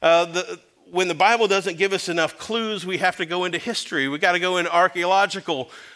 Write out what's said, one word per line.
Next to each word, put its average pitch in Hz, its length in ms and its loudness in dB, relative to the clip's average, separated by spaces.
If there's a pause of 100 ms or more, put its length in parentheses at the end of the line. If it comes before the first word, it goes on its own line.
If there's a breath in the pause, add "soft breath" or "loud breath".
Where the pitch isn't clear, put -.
Uh, 170 260 4
the, 175 340 -6 (300)
when 180 180 0
the 165 60 -2
Bible 214 340 4
doesn't 190 300 0
give 196 140 0
us 185 160 -4
enough 165 300 -2
clues, 214 480 -4
we 185 120 -4
have 185 180 0
to 180 100 -4
go 180 180 -2
into 175 140 -2
history. 160 500 -4
We 143 100 -4
gotta 180 200 2
go 180 200 0
into 170 140 -2
archaeological, 175 960 0 (280 loud breath)